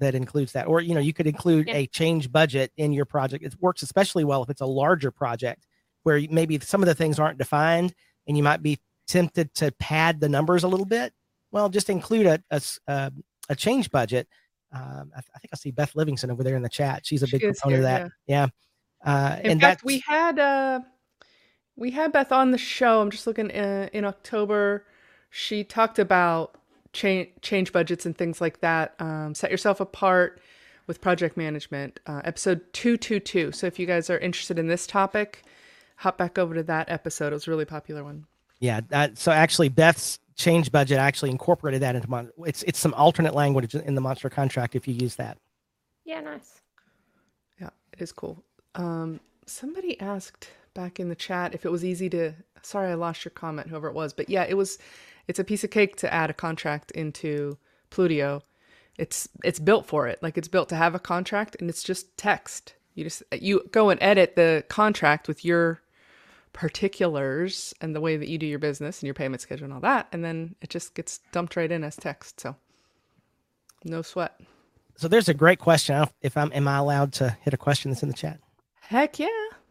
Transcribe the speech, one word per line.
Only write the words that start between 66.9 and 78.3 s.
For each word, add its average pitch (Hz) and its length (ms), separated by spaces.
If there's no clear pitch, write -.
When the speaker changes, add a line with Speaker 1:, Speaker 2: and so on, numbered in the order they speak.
Speaker 3:
and 160 140
the 151 60
way 160 160
that 151 120
you 160 100
do 156 80
your 147 120
business 147 420
and 147 60
your 139 80
payment 131 280
schedule 143 220
and 139 100
all 131 60
that, 233 320
and 170 120
then 165 360
it - 100
just - 240
gets - 260
dumped 175 240
right 165 140
in 165 140
as 151 120
text. - 440
So 131 160
no 165 180
sweat. - 380
Speaker 1:
So 165 120
there's 214 200
a 165 60
great 160 240
question. 156 360
I 139 60
don't, 147 120
if 135 140
I'm, 147 180
am 143 140
I 139 80
allowed 143 380
to 123 280
hit 143 100
a 131 40
question 143 340
that's 127 120
in 147 60
the 135 60
chat? 156 240